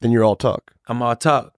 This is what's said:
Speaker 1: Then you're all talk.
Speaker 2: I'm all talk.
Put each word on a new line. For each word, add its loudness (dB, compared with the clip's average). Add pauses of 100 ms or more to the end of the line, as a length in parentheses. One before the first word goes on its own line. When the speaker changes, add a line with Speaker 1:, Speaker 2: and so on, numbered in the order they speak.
Speaker 1:
Then 0
you're 4
all 4
talk. -4 (160)
Speaker 2:
I'm -6
all -2
talk. -2